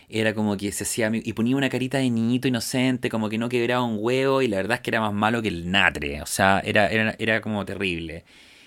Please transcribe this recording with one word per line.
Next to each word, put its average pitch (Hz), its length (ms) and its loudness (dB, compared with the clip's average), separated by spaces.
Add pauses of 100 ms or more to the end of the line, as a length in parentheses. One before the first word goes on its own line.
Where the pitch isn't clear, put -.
era 110 260 0
como 107 220 0
que 190 160 -4
se - 120 -6
hacía 110 240 0
ami-, 110 160 0
y 113 100 -4
ponía 117 220 0
una 139 120 0
carita 127 300 -2
de 131 120 2
niñito 120 380 0
inocente, 127 640 0
como 110 180 -2
que 110 100 -2
no 117 100 -2
quebraba 123 340 0
un 117 180 -2
huevo, 131 420 2
y 127 60 2
la 98 100 0
verdad 101 180 -2
es - 40 -6
que - 100 -6
era 117 100 0
más 107 120 0
malo 110 300 2
que 110 60 0
el 87 220 -4
natre, 76 520 2
o - 40 -10
sea, 98 380 4
era, 104 240 4
era, 110 300 0
era 110 220 0
como 104 240 -4
terrible. 85 600 -6 (420)